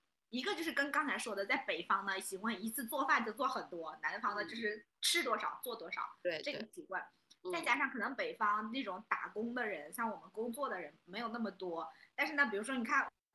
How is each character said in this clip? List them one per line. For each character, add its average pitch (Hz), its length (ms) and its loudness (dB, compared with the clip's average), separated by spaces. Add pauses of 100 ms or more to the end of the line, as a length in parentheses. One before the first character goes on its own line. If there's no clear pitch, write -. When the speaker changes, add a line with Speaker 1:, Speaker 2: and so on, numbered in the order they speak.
(300)
Speaker 1:
一 254 120 -2
个 381 120 2
就 320 80 -2
是 320 100 0
跟 277 180 4
刚 294 160 4
才 202 120 2
说 214 160 -4
的， 196 100 0
在 247 140 2
北 175 260 -2
方 196 220 4
呢， 190 140 0
喜 190 160 -4
欢 202 260 -2
一 220 80 -2
次 240 160 -2
做 285 200 0
饭 277 180 6
就 220 80 -2
做 254 160 0
很 240 200 -2
多， 160 340 -8
南 170 180 -2
方 208 160 0
呢， 208 80 0
Speaker 2:
嗯。 - 40 -8
Speaker 1:
就 226 80 -8
是 220 300 -2 (140)
吃 339 220 4
多 226 160 2
少 - 240 -4
做 240 140 -4
多 - 160 -8
少， - 100 -2 (200)
Speaker 2:
对， 170 200 2
Speaker 1:
这 285 100 -2
个 226 200 -4
习 165 100 -12
惯。 - 200 -4 (400)
Speaker 2:
对。 370 80 -4
嗯。 - 20 0
Speaker 1:
再 339 80 0
加 262 180 4
上 277 120 4
可 254 80 -6
能 240 160 0
北 175 200 -2
方 214 380 2
那 262 120 -2
种 196 240 -6
打 180 200 -2
工 226 260 -2
的 240 120 0
人， 160 260 -6
像 233 180 -2
我 202 100 -6
们 - 100 -18
工 233 220 -2
作 269 160 -2
的 190 120 -4
人 151 240 -10
没 180 140 -8
有 233 100 -2
那 233 100 -4
么 214 120 0
多， 165 380 -4 (260)
但 277 120 2
是 311 80 -2
呢， 285 160 8
比 202 60 0
如 208 60 0
说 262 140 -2
你 240 80 0
看 277 240 4 (260)